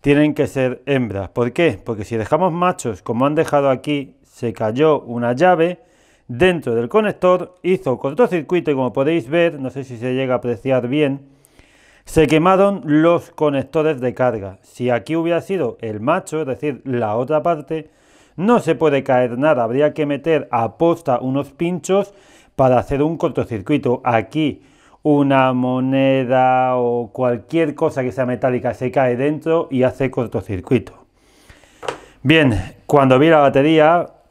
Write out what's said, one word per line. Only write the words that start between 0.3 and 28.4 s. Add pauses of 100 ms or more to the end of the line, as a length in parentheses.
que
ser
hembras.
¿Por
qué?
Porque
si
dejamos
machos,
como
han
dejado
aquí,
se
cayó
una
llave (480)
dentro
del
conector,
hizo
cortocircuito
y,
como
podéis
ver,
no
sé
si
se
llega
a
apreciar
bien, (760)
se
quemaron
los
conectores
de
carga.
Si
aquí
hubiera
sido
el
macho,
es
decir,
la
otra
parte, (480)
no
se
puede
caer
nada.
Habría
que
meter
a
posta
unos
pinchos (420)
para
hacer
un
cortocircuito.
Aquí (400)
una
moneda
o
cualquier
cosa
que
sea
metálica